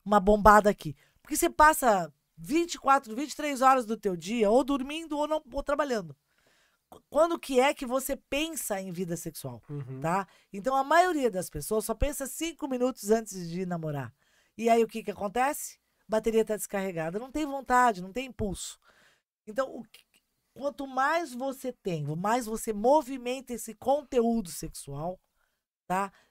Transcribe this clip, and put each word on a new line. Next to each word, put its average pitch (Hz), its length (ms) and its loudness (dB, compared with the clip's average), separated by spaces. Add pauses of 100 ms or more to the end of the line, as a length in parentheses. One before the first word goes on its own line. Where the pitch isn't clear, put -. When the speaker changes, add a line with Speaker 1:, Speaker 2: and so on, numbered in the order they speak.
Speaker 1:
uma 208 140 6
bombada 208 500 8
aqui. 160 260 -4 (260)
Porque - 140 -8
você 339 140 2
passa 240 640 4 (240)
vinte 311 380 -2
e - 40 -16
quatro, 269 360 2
vinte 254 160 -6
e - 40 -12
três 285 260 -4
horas 262 240 6
do 220 120 -4
teu 196 180 -2
dia, 196 340 0
ou 240 140 6
dormindo, 285 540 -4
ou 294 100 0
não, 311 140 -2 (100)
ou 277 120 -6
trabalhando. 247 520 -2 (720)
Qu-, - 200 -20
quando 330 300 2
que 262 200 0
é 277 140 4
que - 140 -8
você 262 280 -4
pensa 285 640 -4
em 190 120 -10
vida 170 260 -4
sexual, 139 520 -12
Speaker 2:
Uhum. 131 300 -10
Speaker 1:
tá? 175 280 -2 (260)
Então, 202 220 -4
a 269 80 2
maioria 302 480 4
das 180 180 -6
pessoas 214 360 -4
só 226 100 -4
pensa 277 320 -4
cinco 311 400 -8
minutos 247 420 -4
antes 202 400 -2
de 180 160 -6
namorar. 156 480 -8 (420)
E 226 140 -2
aí, 233 140 6
o 220 40 2
que 226 160 -10
que 208 60 -6
acontece? 220 680 -4 (280)
Bateria 220 380 2
tá 214 100 -2
descarregada, 190 640 -6
não 254 140 -10
tem 302 160 -4
vontade, 247 540 2
não 185 120 -12
tem 254 140 -6
impulso. 208 500 -8 (680)
Então, 262 280 -4
o 240 100 -14
que, - 180 -20 (500)
quanto 277 320 -6
mais 277 480 0
você 262 380 -6
tem, 170 320 -6 (120)
mais 226 300 2
você 220 280 -6
movimenta 247 800 0
esse 220 200 -10
conteúdo 233 760 0
sexual, 156 680 -10 (680)
tá? 196 240 -2 (200)